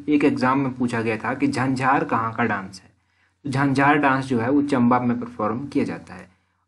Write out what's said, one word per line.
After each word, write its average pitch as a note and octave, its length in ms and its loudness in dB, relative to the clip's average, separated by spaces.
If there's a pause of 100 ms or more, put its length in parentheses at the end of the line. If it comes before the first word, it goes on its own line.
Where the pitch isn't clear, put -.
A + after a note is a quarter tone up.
एक D3+ 160 4
exam C3 360 2
में C3 140 -2
पूछा A#2 280 -2
गया A2 140 0
था B2+ 180 -4
कि C3+ 120 0
झंझार C3 580 0
कहाँ A2+ 300 -2
का A#2+ 100 0
dance G2+ 360 -4
है, - 100 -20 (540)
तो C#3 60 -6
झंझार C#3 480 2
dance C3+ 260 2
जो B2+ 140 -2
है A2+ 120 0
वो C#3+ 120 2
चंबा B2 380 2
में A#2+ 200 -2
perform A2 460 -4
किया C3 180 -2
जाता F2 300 -10
है। F#2 140 -18 (400)